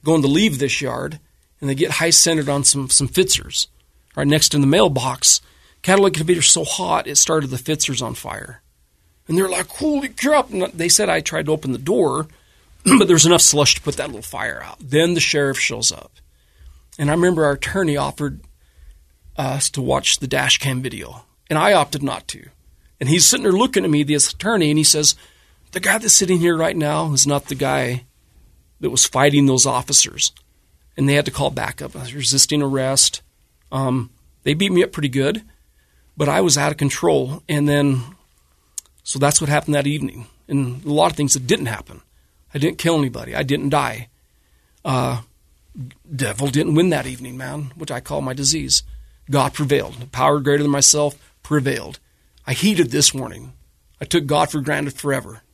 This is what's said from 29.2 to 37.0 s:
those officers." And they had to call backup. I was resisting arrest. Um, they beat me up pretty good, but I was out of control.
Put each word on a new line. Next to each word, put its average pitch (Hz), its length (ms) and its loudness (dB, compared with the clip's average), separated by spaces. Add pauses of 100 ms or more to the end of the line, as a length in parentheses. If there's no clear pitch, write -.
those 131 200 4
officers." - 680 0 (640)
And 139 120 0
they 139 60 2
had 147 120 2
to - 40 -6
call 139 200 -2
backup. 131 440 -8
I 143 60 -14
was 123 140 -14
resisting 139 480 0
arrest. 135 600 0 (480)
Um, 131 400 -4 (320)
they 147 120 0
beat 190 180 0
me 180 100 4
up - 80 0
pretty 147 180 -4
good, 135 360 -2 (720)
but 147 120 0
I 156 120 0
was 170 180 2
out 147 140 0
of - 60 -10
control. 143 680 -2